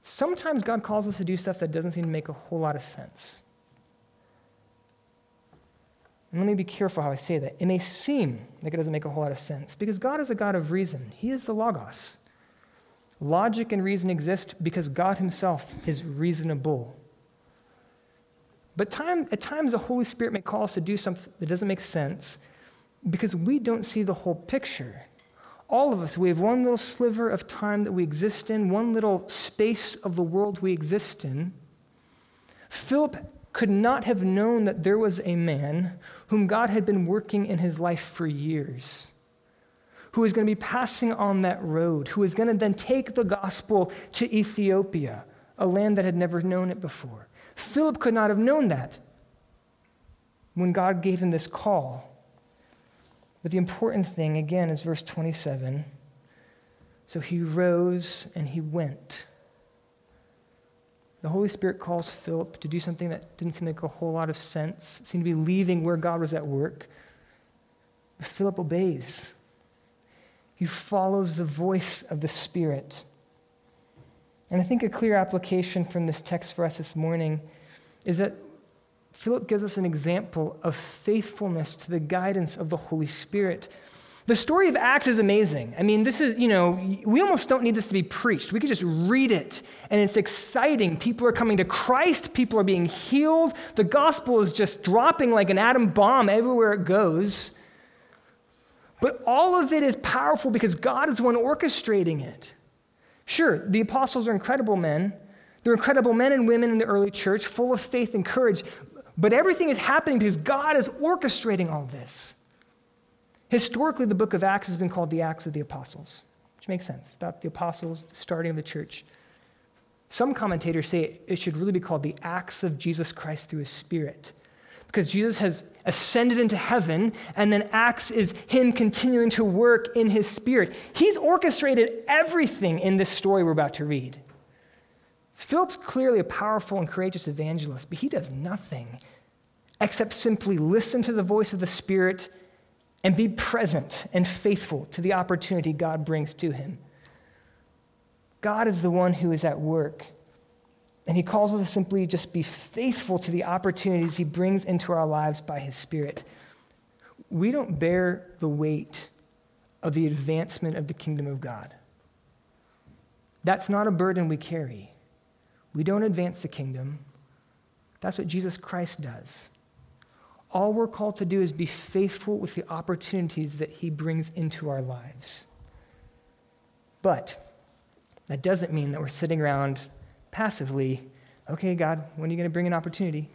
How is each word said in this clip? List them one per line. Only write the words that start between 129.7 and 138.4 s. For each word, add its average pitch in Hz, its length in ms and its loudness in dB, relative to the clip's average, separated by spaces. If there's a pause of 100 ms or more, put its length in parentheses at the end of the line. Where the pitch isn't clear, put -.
in 226 140 4
his 208 180 4
Spirit. 247 460 2 (180)
He's 381 240 6
orchestrated 294 920 4
everything 302 720 2
in 190 180 4
this 190 120 2
story 196 360 4
we're 165 60 4
about 151 240 2
to 147 100 -4
read. 131 340 -4 (1160)
Philip's 359 400 0
clearly 254 440 2
a 175 40 2
powerful 202 560 -2
and 165 80 -2
courageous 185 400 -4
evangelist, 151 640 -6
but 170 100 -10
he 262 80 -2
does - 240 -4
nothing 139 560 -8 (920)